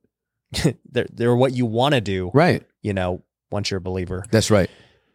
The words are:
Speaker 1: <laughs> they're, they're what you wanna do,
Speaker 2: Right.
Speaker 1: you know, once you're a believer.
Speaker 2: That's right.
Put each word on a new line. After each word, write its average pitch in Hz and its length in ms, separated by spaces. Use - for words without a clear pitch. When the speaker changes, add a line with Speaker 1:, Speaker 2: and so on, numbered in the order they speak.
Speaker 1:
<laughs> - 400
they're, 120 200
they're 120 240
what 127 180
you 123 120
wanna 120 360
do, 92 320
Speaker 2:
Right. 139 300
Speaker 1:
you 104 100
know, 90 300
once 104 220
you're 98 80
a - 20
believer. 92 480
Speaker 2:
That's 110 220
right. 98 180